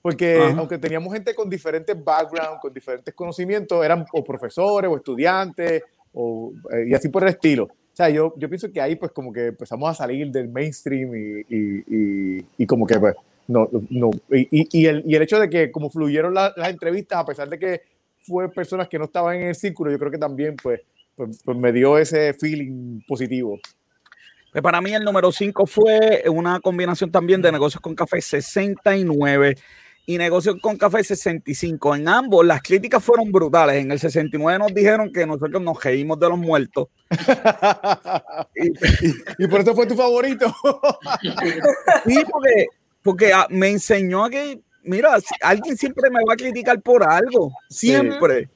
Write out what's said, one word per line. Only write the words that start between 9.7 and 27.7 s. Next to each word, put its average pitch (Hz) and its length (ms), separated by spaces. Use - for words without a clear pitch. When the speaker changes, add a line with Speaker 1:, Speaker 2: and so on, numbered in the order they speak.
Speaker 1:
a 160 40
salir 139 360
del 123 180
mainstream 135 680
y, 107 260
y, 104 340
y, 92 80
y 117 100
como 113 200
que 113 140
pues, 101 160
no, 117 200
no, 123 200
y, 127 160
y, 156 80
y 160 160
el, 151 180
y 156 120
el 151 60
hecho 208 180
de 190 100
que 156 220
como 147 180
fluyeron 156 420
la, 196 240
las 170 140
entrevistas, 180 480
a 220 80
pesar 143 220
de 160 100
que 175 240
fue 180 320
personas 185 360
que - 100
no 156 80
estaban 175 300
en 175 120
el 170 80
círculo, 165 340
yo 143 80
creo 147 140
que 156 60
también 147 440
pues, 117 180
pues, 113 280
pues 123 140
me 123 140
dio 131 260
ese 151 360
feeling 131 760
positivo. 123 500
Speaker 2:
Pues 151 100
para 175 180
mí 196 140
el 214 80
número 190 300
cinco 196 340
fue 220 640
una 170 320
combinación 175 500
también 185 320
de 170 80
Negocios 147 300